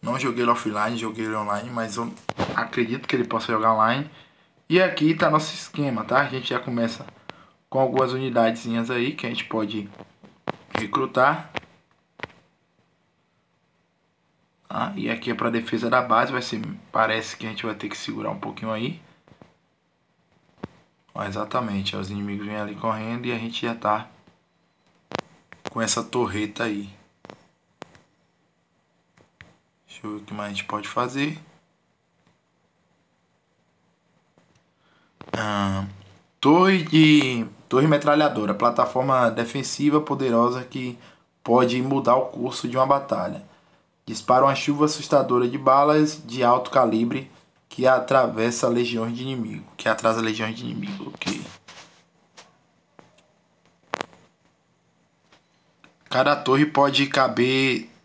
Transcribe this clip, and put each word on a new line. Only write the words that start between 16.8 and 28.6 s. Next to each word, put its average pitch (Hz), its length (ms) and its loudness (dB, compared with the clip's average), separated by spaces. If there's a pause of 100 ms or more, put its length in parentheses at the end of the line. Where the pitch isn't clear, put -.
parece 110 460 -2
que 117 100 -10
a - 20 -6
gente 110 160 -8
vai 110 80 -4
ter 104 140 -10
que 101 100 -10
segurar 107 320 -8
um 101 100 -8
pouquinho 110 320 -8
aí. 117 300 -6 (2250)
Ó, 101 80 -6
exatamente, 104 720 -4
ó, 101 40 -6
os 95 120 -8
inimigos 101 340 -8
vêm 104 120 -8
ali 104 180 -8
correndo 113 500 -6
e 120 60 -4
a 117 80 -4
gente 113 260 -8
já 117 80 -2
tá 110 340 -2 (1600)
com 113 100 -4
essa 113 220 -2
torreta 107 640 -2
aí. 101 280 -6 (3000)